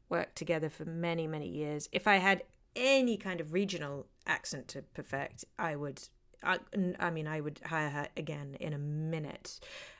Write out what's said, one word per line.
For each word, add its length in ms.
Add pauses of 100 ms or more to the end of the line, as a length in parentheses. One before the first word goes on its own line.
worked 280
together 340
for 140
many, 420
many 220
years. 440
If 160
I 80
had 260 (340)
any 400
kind 240
of 120
regional 540 (200)
accent 420
to 140 (120)
perfect, 500 (140)
I 180
would, 240 (420)
I, 180 (120)
n-, 280
I 100
mean, 160
I 160
would 240
hire 240
her 260
again 440
in 120
a 60
minute. 800 (420)